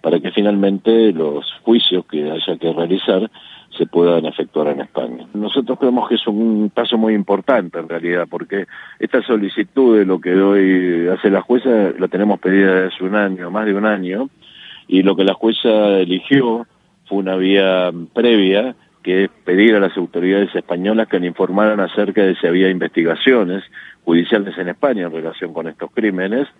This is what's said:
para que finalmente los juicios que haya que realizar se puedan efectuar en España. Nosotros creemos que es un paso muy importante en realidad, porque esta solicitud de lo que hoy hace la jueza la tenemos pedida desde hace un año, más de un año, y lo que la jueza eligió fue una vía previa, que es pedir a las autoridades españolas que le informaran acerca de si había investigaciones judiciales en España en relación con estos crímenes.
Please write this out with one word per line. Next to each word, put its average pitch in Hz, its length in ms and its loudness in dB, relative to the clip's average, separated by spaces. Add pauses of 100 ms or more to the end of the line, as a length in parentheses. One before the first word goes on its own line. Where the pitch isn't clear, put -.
para 82 180 0
que 92 140 -6
finalmente 101 800 2
los 76 340 -4 (160)
juicios 113 440 2
que 76 260 -6
haya 82 240 -6
que 82 160 -4
realizar 98 580 -2 (480)
se 82 80 0
puedan 85 400 2
efectuar 78 420 -4
en 71 120 -4
España. - 540 -8
Nosotros 110 440 -4
creemos 123 300 0
que 120 80 0
es - 100 -4
un 107 480 0
paso 117 240 -2
muy 110 160 2
importante 98 640 -2
en 82 100 -10
realidad, 85 400 -4
porque 85 380 -8 (320)
esta 113 240 -2
solicitud 110 760 2
de 101 60 4
lo 92 160 0
que 90 140 -2
hoy 92 720 2
hace 92 240 0
la 95 120 2
jueza 117 540 2
la 92 120 -2
tenemos 101 320 0
pedida 95 340 4
desde 92 220 0
hace 92 80 -8
un 95 100 -4
año, 95 380 -2
más 107 140 -4
de 101 80 0
un 101 120 -2
año, 104 420 -4 (600)
y 92 160 4
lo 95 100 4
que 92 80 0
la 95 120 2
jueza 107 680 2
eligió 113 680 0 (400)
fue 101 120 -4
una 95 180 -4
vía 95 560 2 (220)
previa, 113 600 2 (280)
que 92 220 0
es 95 60 -4 (140)
pedir 104 300 4
a 101 60 4
las 95 180 0
autoridades 92 560 -2
españolas 98 540 -2
que 92 120 0
le 90 60 -2
informaran 98 540 0
acerca 98 420 -2
de 92 140 2
si - 100 -4
había 92 240 4
investigaciones 90 920 0 (420)
judiciales 90 520 0
en 90 120 -6
España 104 380 -2
en 80 60 -10
relación 82 400 -8
con 82 160 -8
estos 80 240 -12
crímenes. 107 560 -2 (120)